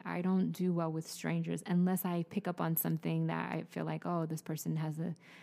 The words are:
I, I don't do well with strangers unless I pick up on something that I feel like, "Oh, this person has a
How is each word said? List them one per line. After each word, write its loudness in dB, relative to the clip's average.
I, -4
I -2
don't 4
do 2
well 2
with -4
strangers -2
unless 4
I 0
pick -2
up -2
on 2
something 2
that -2
I -2
feel -2
like, -4
"Oh, 0
this -4
person -2
has -2
a -2